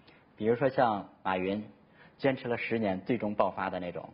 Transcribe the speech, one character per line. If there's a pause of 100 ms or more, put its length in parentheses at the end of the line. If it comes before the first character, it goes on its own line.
(360)
比
如
说
像 (140)
马
云， (520)
坚
持
了
十
年，
最
终
爆
发
的
那
种。